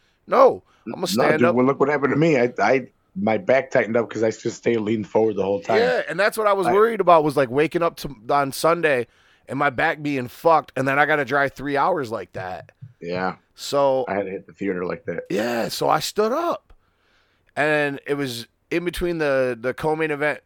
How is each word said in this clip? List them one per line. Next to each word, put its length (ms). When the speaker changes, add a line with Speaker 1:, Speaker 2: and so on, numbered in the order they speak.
Speaker 1:
No, 360
I'ma 140
Speaker 2:
No, 40
Speaker 1:
stand 340
Speaker 2:
dude, 100
Speaker 1:
up. 60
Speaker 2:
well, 100
look 140
what 100
happened 240
to 60
me. 200
I, 200
I, 280
my 220
back 320
tightened 260
up 140
'cause 140
I 80
just 260
stayed 200
leaning 260
forward 320
the 80
whole 180
time. 180
Speaker 1:
Yeah, 300
and 100
that's 180
what 100
I 60
was 140
Speaker 2:
I 60
Speaker 1:
worried 260
about 240
was, 140
like, 140
waking 320
up 140
to, 120
on 220
Sunday 540
and 120
my 100
back 320
being 260
fucked, 480
and 120
then 100
I 80
gotta 200
drive 280
three 240
hours 320
like 240
that. 380
Speaker 2:
Yeah. 360
Speaker 1:
So 540
Speaker 2:
I 80
had 100
to 60
hit 160
the 60
theater 320
like 200
that. 240
Speaker 1:
Yeah, 380
so 220
I 100
stood 320
up. 420
And 520
it 80
was 320
in 140
between 340
the, 400
the 160
co-main 340
event 360